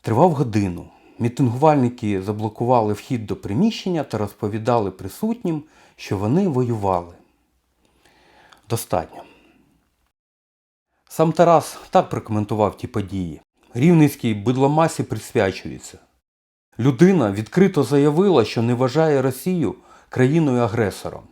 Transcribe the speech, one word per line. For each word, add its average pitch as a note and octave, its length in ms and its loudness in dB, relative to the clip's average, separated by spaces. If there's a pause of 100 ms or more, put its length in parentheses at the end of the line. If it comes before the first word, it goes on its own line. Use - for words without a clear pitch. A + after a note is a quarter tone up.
тривав C3+ 320 2
годину. G#2 580 -2 (280)
Мітингувальники B2 1040 0
заблокували G#2+ 680 -2
вхід G#2+ 340 -6
до G2+ 100 -8
приміщення E3 680 -2
та - 140 -8
розповідали G#2+ 720 -2
присутнім, E3 720 -6 (340)
що - 220 -6
вони C#3+ 300 0
воювали. G2+ 640 -2 (1500)
Достатньо. - 540 -6 (1900)
Сам D#3+ 240 0
Тарас E3 460 2 (120)
так - 200 2
прокоментував G#2+ 680 -2
ті - 100 -14
події. F#2 540 -8 (340)
«Рівненській C#3+ 600 2
бидломасі C3+ 680 0
присвячується. G2 960 -6 (800)
Людина C3+ 540 4
відкрито D3+ 500 2
заявила, D3 640 4
що A2+ 180 -2
не A#2+ 120 2
вважає C#3+ 480 0
Росію C3+ 520 -2 (340)
країною-агресором. A#2+ 1200 0